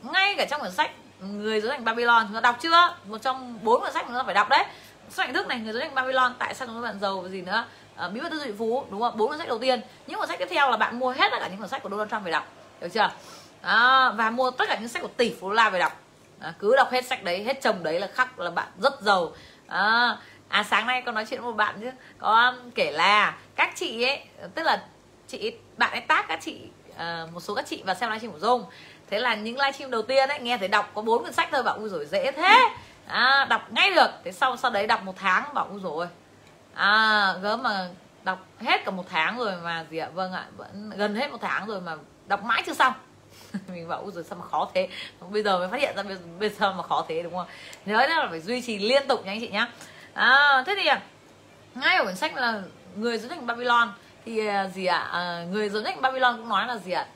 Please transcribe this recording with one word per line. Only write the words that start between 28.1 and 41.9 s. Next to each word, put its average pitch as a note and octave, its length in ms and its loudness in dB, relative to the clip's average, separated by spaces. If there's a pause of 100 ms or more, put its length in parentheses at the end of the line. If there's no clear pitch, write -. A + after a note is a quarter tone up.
livestream A3 220 -6
của D3+ 60 -16
Dung. A3 260 2 (480)
Thế G3+ 60 0
là A#3+ 160 2
những A3 220 -6
livestream C#4 340 -2
đầu A3+ 120 -2
tiên C4 260 4
ấy, D4 120 -4
nghe A#3+ 180 -2
thấy F#3 100 -2
đọc G#3 260 2
có G#3+ 80 -6
bốn A#3 200 2
quyển D4 100 -8
sách E4 200 2
thôi, C4 100 2
bảo: F#3 120 0
"Ui G#3+ 140 -6
dồi, D#3 180 -6
dễ G3 260 0
thế." G4+ 360 8 (380)
À, C4 440 4
đọc G#3+ 220 0
ngay F4 180 4
được. C#4+ 200 6 (140)
Thế - 80 -8
sau, B3+ 240 0
sau A#3+ 140 0
đấy G#3 160 0
đọc A3 160 2
một F#3+ 140 -10
tháng, G#3 380 0
bảo: G#3+ 180 -2
"Ui G3+ 80 -12
dồi, E3+ 260 -6 (680)
à, G#3 680 4
gớm A3 200 -2
mà G3 260 -2 (340)
đọc F#3 240 -6 (140)
hết E4 240 0
cả G3+ 60 -4
một F#3 200 -8
tháng F3+ 280 0
rồi A#3+ 140 -2 (120)
mà E3 260 -6
gì D#3+ 80 -8
ạ?" D3 160 -6
Vâng F#3 180 -6
ạ, E3+ 140 -10 (100)
vẫn G#3 400 -14
gần G3+ 180 0
hết C#4 160 -2
một A#3+ 100 -12
tháng E3+ 260 -4
rồi G3+ 140 -6
mà E3 160 -8 (300)